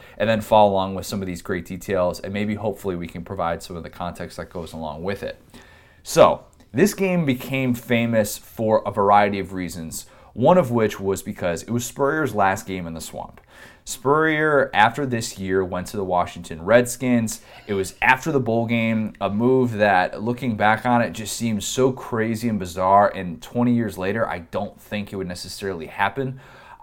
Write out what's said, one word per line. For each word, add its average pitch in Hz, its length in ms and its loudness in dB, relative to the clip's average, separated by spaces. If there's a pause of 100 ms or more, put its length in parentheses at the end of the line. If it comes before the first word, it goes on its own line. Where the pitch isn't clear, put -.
(180)
and 107 100 0
then 110 140 2
follow 104 300 6
along 95 240 0
with 92 100 -8
some 101 160 -6
of 95 60 -6
these 87 160 -8
great 87 220 -6
details, 90 540 -2
and 98 140 -10
maybe 104 220 -2
hopefully 101 400 -4
we 87 120 -8
can 85 160 -12
provide 85 380 -4
some 92 140 -14
of 80 80 -10
the 76 80 -14
context 85 460 -10
that 85 120 -12
goes 80 240 -12
along 80 300 -10
with 98 180 -6
it. - 180 -10 (640)
So, 113 440 6 (280)
this 190 220 2
game 180 300 0
became 131 500 0
famous 117 640 0
for 110 480 0
a 101 40 -4
variety 101 480 4
of 92 140 -8
reasons, 82 520 -8 (280)
one 151 240 4
of 151 120 2
which 113 300 0
was 98 240 -4
because 85 400 -4
it - 80 -8
was 120 120 -2
Spurrier's 139 520 -2
last 98 320 0
game 92 180 -6
in 82 80 -10
the 80 80 -10
Swamp. - 400 -14 (440)
Spurrier, 151 880 2
after 120 320 6
this 113 340 -4
year, 95 260 2
went 90 220 -6
to - 100 -10
the 98 60 -2
Washington 87 600 -2
Redskins. 120 800 2 (240)
It 104 80 -4
was 95 280 -4
after 131 300 2
the 139 100 2
bowl 113 260 0
game, 113 540 0
a 98 80 0
move 120 480 2
that, 95 440 4
looking 120 340 -4
back 107 300 2
on 120 160 4
it, 98 120 -2
just 110 220 -8
seems 110 300 -2
so 131 260 2
crazy 113 580 -4
and 107 100 -2
bizarre, 92 500 4
and 90 320 -8
twenty 120 320 0
years 107 240 -2
later, 101 300 -2
I 90 120 -6
don't 95 400 -8
think 101 320 -8
it 104 40 -10
would 95 120 -6
necessarily 90 600 -8
happen. 135 520 -4 (440)